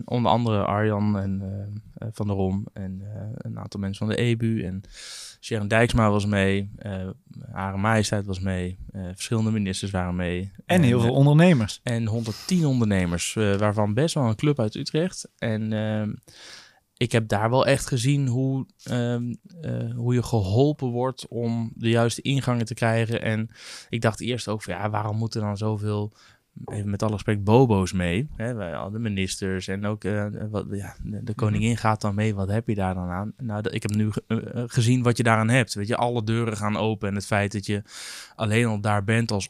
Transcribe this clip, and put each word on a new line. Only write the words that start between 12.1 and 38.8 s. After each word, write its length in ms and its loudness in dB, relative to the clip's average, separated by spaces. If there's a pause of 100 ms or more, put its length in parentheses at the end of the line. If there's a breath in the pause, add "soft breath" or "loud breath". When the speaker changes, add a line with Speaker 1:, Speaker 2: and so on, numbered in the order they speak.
Speaker 1:
ondernemers, 680 2
eh, 200 2
waarvan 380 2
best 220 2
wel 80 2
een 120 2
club 240 0
uit 160 0
Utrecht. 640 -4
En, 360 -2
ehm, 400 -2 (840 loud breath)
ik 140 -2
heb 160 2
daar 220 2
wel 160 4
echt 220 2
gezien 400 0
hoe, 380 0 (180)
ehm, 500 -2 (280)
eh, 340 -4
hoe 180 0
je 100 2
geholpen 640 2
wordt 400 -4
om 480 -2
de 140 0
juiste 320 4
ingangen 440 0
te 80 -6
krijgen. 480 0
En 280 -2 (400 loud breath)
ik 120 -4
dacht 200 0
eerst 260 -4
ook 140 -4
van, 120 -8
ja, 160 -4
waarom 280 -2
moeten 240 -2
dan 160 -2
zoveel 560 -2 (520 soft breath)
even 240 -6
met 140 -2
alle 80 2
respect, 320 -2
bobo's 480 6
mee. 440 0
Hè, 180 -6
wij, 220 -6
al 160 -6
de 80 -8
ministers 680 -2
en 180 -4
ook, 180 -4
eh, 220 -2 (240)
wat, 220 -4
ja, 320 -6
de, 80 -8
de 100 -6
Speaker 2:
Mhm. 120 -6
Speaker 1:
koningin 440 2
gaat 240 0
dan 140 -2
mee. 200 0
Wat 120 -2
heb 200 -2
je 80 0
daar 180 0
dan 160 -4
aan? 280 -6
Nou, 240 -6
de, 80 -2
ik 120 -4
heb 140 -2
nu 160 2
ge-, 160 -4
eh, 100 0
eh, 300 -4
gezien 360 4
wat 140 2
je 60 2
daaraan 260 4
hebt. 240 2
Weet 140 -4
je, 80 0
alle 280 -2
deuren 340 0
gaan 200 -2
open 320 0
en 60 -2
het 100 -4
feit 260 2
dat 140 -4
je 180 -2 (520 loud breath)
alleen 300 2
al 160 -2